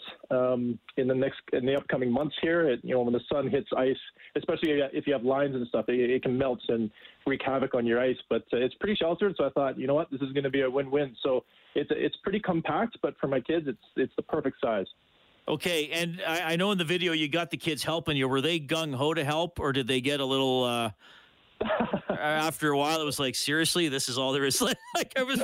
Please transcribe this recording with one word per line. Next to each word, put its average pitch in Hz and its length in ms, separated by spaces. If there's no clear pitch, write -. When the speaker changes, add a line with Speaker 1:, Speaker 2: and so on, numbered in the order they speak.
Speaker 1:
um, 127 500
in 131 100
the 131 80
next, 135 240
in 127 140
the 135 100
upcoming 131 360
months 139 280
here. 165 300
It, 123 140
you 123 100
know, 123 80
when 120 120
the 120 60
sun 135 180
hits 135 260
ice, 131 220
especially 156 440
if 151 140
you 147 40
have 127 120
lines 135 320
and 123 120
stuff, 117 220
it, 123 100
it 123 220
can 127 160
melt 127 320
and 113 220
wreak 135 160
havoc 135 320
on 120 120
your 117 140
ice. 127 180
But, 113 140
uh, 127 40
it's 123 180
pretty 208 200
sheltered, 175 420
so 143 80
I 135 40
thought, 135 280
you 131 100
know 139 80
what, 165 160
this 135 100
is 135 120
gonna 139 180
be 135 100
a 131 80
win-win. 135 520
So 131 220
it's, - 180
it's 151 260
pretty 202 220
compact, 175 600
but 147 160
for 147 100
my 135 140
kids, 160 260
it's, 120 160
it's 131 180
the - 80
perfect - 380
size. 107 260
Speaker 2:
Okay, 151 420
and 170 360
I, 160 280
I - 20
know 190 160
in 196 60
the 185 80
video 175 260
you 156 160
got 165 220
the 143 80
kids 147 260
helping 160 320
you. 131 140
Were 135 100
they 160 200
gung-ho 151 560
to 156 100
help, 160 340
or 139 140
did 123 140
they 131 120
get 139 220
a 135 40
little, 131 380
uh, 120 280
Speaker 1:
<laughs> 523 480
Speaker 2:
after 156 640
a 143 60
while, 156 220
it 151 60
was 143 140
like, 131 160
"Seriously, 160 520
this 135 220
is 120 80
all 131 140
there 139 140
is?" 131 160
<laughs> - 340
Like, - 200
I 269 60
was 254 220